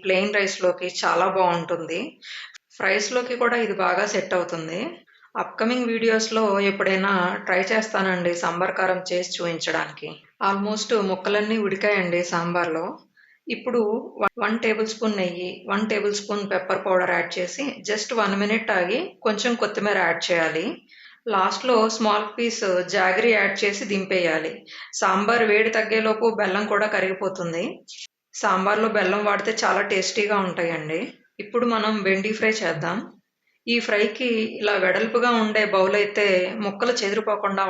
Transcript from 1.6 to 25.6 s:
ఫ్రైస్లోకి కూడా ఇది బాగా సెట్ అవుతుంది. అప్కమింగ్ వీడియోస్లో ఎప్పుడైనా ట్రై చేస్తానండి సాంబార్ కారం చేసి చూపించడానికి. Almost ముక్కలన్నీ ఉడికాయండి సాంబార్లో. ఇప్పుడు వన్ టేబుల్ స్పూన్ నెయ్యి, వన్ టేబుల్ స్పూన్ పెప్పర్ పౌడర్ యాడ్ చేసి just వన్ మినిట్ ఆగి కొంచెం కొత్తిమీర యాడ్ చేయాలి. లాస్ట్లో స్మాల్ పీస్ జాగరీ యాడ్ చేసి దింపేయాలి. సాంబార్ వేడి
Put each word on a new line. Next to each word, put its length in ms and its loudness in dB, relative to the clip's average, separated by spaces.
ఫ్రైస్లోకి 680 0
కూడా 220 2
ఇది 180 -2
బాగా 300 2
సెట్ 240 -2
అవుతుంది. 420 -4
అప్కమింగ్ 500 -2
వీడియోస్లో 520 2
ఎప్పుడైనా 420 2
ట్రై 120 2
చేస్తానండి 600 0
సాంబార్ 360 0
కారం 220 0
చేసి 240 -2
చూపించడానికి. 720 -4
Almost 440 -2
ముక్కలన్నీ 460 0
ఉడికాయండి 540 0
సాంబార్లో. 520 0
ఇప్పుడు 240 -2
వన్ 200 0
టేబుల్ 300 0
స్పూన్ 280 -2
నెయ్యి, 280 -4
వన్ 200 0
టేబుల్ 280 0
స్పూన్ 320 -4
పెప్పర్ 340 -2
పౌడర్ 300 4
యాడ్ 220 -2
చేసి 260 -4
just 220 -4
వన్ 220 2
మినిట్ 340 0
ఆగి 220 0
కొంచెం 260 0
కొత్తిమీర 460 0
యాడ్ 200 -2
చేయాలి. 380 0
లాస్ట్లో 420 2
స్మాల్ 400 2
పీస్ 300 -2
జాగరీ 380 4
యాడ్ 300 2
చేసి 280 0
దింపేయాలి. 600 0
సాంబార్ 520 2
వేడి 260 4